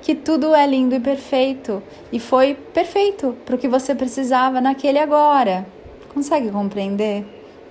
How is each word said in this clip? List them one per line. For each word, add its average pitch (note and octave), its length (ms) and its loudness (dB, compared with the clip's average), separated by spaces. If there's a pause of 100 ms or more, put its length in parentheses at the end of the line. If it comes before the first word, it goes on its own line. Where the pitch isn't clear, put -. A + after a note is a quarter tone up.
Que D#4 100 0
tudo D#4 400 0
é C#4+ 140 6
lindo C4 260 2
e C4+ 60 0
perfeito. C4+ 800 -2 (300)
E A#3 80 -4
foi C4 340 2 (220)
perfeito F4 680 0
pro B3 140 -4
que C4 100 -4
você B3+ 280 0
precisava C4 680 0
naquele C4+ 380 0
agora. C#4+ 680 2 (480)
Consegue C#4 380 -2
compreender? G3+ 720 -4 (460)